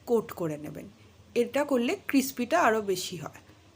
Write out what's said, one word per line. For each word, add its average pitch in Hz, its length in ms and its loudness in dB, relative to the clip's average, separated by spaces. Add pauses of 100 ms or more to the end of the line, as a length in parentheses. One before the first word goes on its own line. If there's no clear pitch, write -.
কোট 226 260 2
করে 156 260 -4
নেবেন। 151 300 -12 (460)
এটা 240 300 0
করলে 277 320 0 (100)
ক্রিসপিটা 269 540 2
আরও 220 220 4
বেশি 185 340 -4
হয়। 160 240 -12 (360)